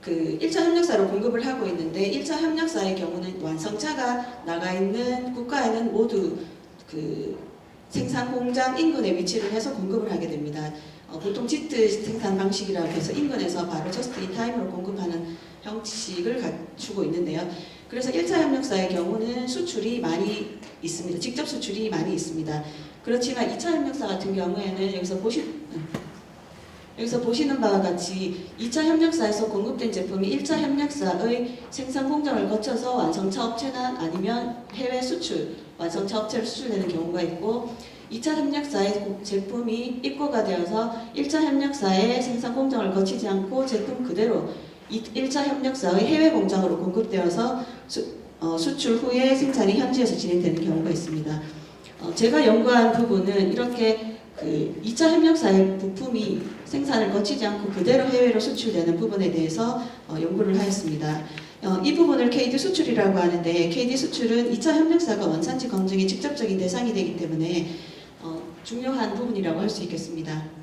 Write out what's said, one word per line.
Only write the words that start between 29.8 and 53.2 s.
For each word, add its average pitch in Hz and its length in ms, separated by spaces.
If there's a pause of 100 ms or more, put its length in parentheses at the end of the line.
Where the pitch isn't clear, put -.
제품이 190 340
일 285 180
차 320 140
협력사의 247 1000 (120)
생산 262 380
공정을 269 400
거쳐서 247 480
완성차 196 480
업체나 247 560
아니면 214 560 (180)
해외 247 260
수출, - 540 (240)
완성차 196 400
업체로 220 260
수출되는 214 440
경우가 170 340
있고, 220 480 (400)
이 226 100
차 311 140
협력사의 277 600
고-, 196 280
제품이 233 800
입고가 277 400
되어서 190 540 (180)
일 285 140
차 311 120
협력사의 247 800
생산 240 360
공정을 247 360
거치지 190 360
않고 196 380
제품 254 360
그대로 208 460 (420)
이, 226 100 (140)
일 262 160
차 285 140
협력사의 254 600
해외 311 240
공장으로 190 480
공급되어서 190 880 (220)
수-, - 300 (240)
어, 165 180
수출 247 380
후에 254 400
생산이 214 420
현지에서 254 380
진행되는 175 480
경우가 160 260
있습니다. 156 520 (560)
어, 170 160
제가 247 320
연구한 226 460
부분은 196 600